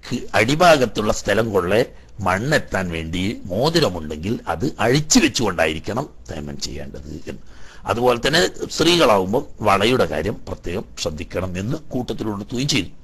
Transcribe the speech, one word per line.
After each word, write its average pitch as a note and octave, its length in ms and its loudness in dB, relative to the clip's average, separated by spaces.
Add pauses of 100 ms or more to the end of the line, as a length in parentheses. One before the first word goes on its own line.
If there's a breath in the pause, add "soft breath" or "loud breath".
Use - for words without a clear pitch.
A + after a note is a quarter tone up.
(120)
കി-, - 120 -4 (120)
അടിഭാഗത്തുള്ള B2 760 4
സ്ഥലം A2 380 0
കൊള്ളെ G2 420 2 (320 soft breath)
മണ്ണെത്താൻ G2+ 600 0 (100)
വേണ്ടി E2 260 -4 (240)
മോതിരമുണ്ടെങ്കിൽ G2 880 0 (200)
അത് E2+ 120 -4 (140)
അഴിച്ചു C#3+ 400 4
വെച്ചുകൊണ്ടായിരിക്കണം G2+ 880 0 (240)
തേമം D2 260 -8 (100)
ചെയ്യേണ്ടത് C#2 460 -10 (180)
എന്ന്. - 140 -10 (420 loud breath)
അതുപോലെ A#2+ 420 2
തന്നെ C3+ 140 4 (340)
സ്ത്രീകളാവുമ്പോൾ B2+ 680 4 (240)
വളയുടെ G#2 380 4
കാര്യം E2 300 -2 (120)
പ്രത്യേകം - 380 -6 (160)
ശ്രദ്ധിക്കണം F2 500 -4 (100)
എന്ന് A2+ 160 -4 (160)
കൂട്ടത്തിൽ A#2 380 -4
ഉണർത്തുകയും A#2 420 -4
ചെയ്തു. G2 180 -2 (120)